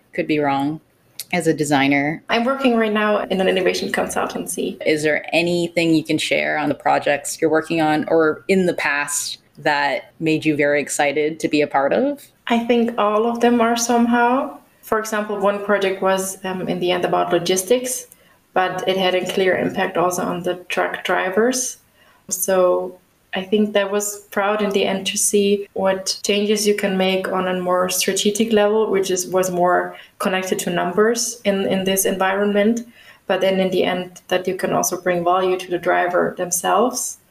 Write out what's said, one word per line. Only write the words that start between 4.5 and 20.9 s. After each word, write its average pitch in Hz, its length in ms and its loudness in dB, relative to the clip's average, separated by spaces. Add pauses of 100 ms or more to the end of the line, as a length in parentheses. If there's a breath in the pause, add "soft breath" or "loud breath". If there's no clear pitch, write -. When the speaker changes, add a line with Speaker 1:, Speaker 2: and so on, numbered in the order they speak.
Speaker 1:
Is 151 180 0
there 151 320 0
anything 170 600 0
you 156 100 2
can 156 140 0
share 151 400 -2
on 147 100 -2
the - 60 0
projects 143 680 0
you're 160 100 2
working 160 300 0
on 156 280 2
or 160 400 2
in 190 180 4
the 165 80 2
past - 640 -4 (200)
that 143 640 0
made 160 240 0
you 151 120 2
very 147 240 2
excited 151 600 -2
to 160 80 0
be 151 120 2
a 143 60 2
part 143 260 0
of? 269 340 0 (220)
Speaker 2:
I 233 120 2
think 233 380 0
all 214 280 2
of 233 140 -2
them 240 200 4
are 233 160 2
somehow. 240 840 2 (240)
For 220 160 -2
example, 214 400 -4
one 202 260 0
project 196 380 0
was, 190 420 -2
um, 185 240 -6
in 180 120 -4
the 180 100 0
end 180 140 0
about 175 280 0
logistics, 185 720 0 (460 soft breath)
but 185 340 -2
it 190 120 0
had 185 160 2
a 180 180 -2
clear 185 240 2
impact 190 400 -4
also 180 260 0
on 175 200 -4
the 180 140 -4 (120)
truck - 360 -4